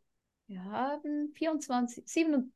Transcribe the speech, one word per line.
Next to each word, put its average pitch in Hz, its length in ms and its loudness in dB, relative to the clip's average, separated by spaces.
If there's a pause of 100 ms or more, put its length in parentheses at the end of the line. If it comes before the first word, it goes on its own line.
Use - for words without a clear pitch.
(480)
Wir 185 180 -10
haben 294 680 -2
vierundzwanzig, 285 760 0
siebenund-, 294 460 4